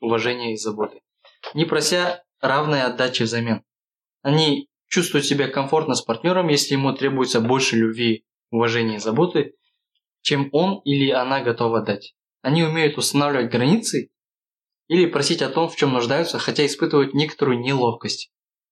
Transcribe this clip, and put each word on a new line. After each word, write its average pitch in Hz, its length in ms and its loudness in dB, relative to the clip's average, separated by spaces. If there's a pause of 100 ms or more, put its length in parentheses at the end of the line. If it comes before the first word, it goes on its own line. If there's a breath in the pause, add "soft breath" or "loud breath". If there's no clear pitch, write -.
уважения 117 540 -2
и - 20 -8
заботы, 107 440 -6 (540 loud breath)
не 151 120 2
прося 160 560 0 (180)
равной 143 420 2
отдачи 127 420 0
взамен. 113 380 -2 (600)
Они 151 460 2 (200)
чувствуют - 380 0
себя 139 220 0
комфортно 143 460 0
с - 80 -4
партнером, 170 460 0
если 143 260 0
ему 135 200 2
требуется 131 460 0
больше 123 360 2
любви, 113 480 0 (260)
уважения 113 460 0
и 104 40 -10
заботы, 151 540 0 (680)
чем 139 300 0
он 185 320 2
или 139 260 2
она 131 320 0
готова 117 400 0
дать. 104 320 -6 (280)
Они 151 200 2
умеют 160 340 0
устанавливать 143 540 0
границы 139 600 0 (800)
или 175 180 4
просить 151 360 0
о 135 80 -2
том, 160 180 0
в - 80 -12
чем 139 160 2
нуждаются, 127 460 0
хотя 131 280 -2
испытывают 143 480 0
некоторую 143 460 0
неловкость, 120 720 -2 (400)